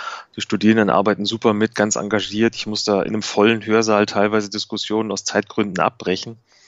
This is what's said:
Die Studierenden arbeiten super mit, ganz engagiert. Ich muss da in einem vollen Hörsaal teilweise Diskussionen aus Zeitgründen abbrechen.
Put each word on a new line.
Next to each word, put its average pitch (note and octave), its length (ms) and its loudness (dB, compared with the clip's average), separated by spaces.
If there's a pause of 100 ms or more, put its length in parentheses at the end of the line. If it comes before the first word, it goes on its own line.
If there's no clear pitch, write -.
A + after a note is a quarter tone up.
(360)
Die A2 60 -8
Studierenden G#2+ 480 2
arbeiten G2+ 360 2
super A2 280 0
mit, G#2+ 200 0
ganz G#2+ 220 0
engagiert. G#2 600 0
Ich - 120 -10
muss G#2+ 160 -6
da G2+ 180 2
in - 120 -4
einem G#2+ 100 -4
vollen G#2+ 420 2
Hörsaal G#2+ 420 2
teilweise G#2 420 0
Diskussionen G#2+ 600 -4
aus G2 140 -6
Zeitgründen G#2 560 -2
abbrechen. F2+ 580 -2 (300)